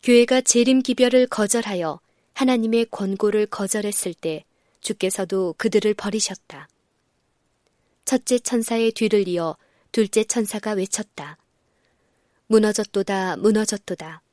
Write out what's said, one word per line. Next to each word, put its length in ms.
교회가 400
재림 400
기별을 460
거절하여 720
하나님의 560
권고를 580
거절했을 680
때 300
주께서도 760
그들을 360
버리셨다. 760
첫째 320
천사의 540
뒤를 380
이어 260
둘째 320
천사가 460
외쳤다. 680
"무너졌도다, 920
무너졌도다. 840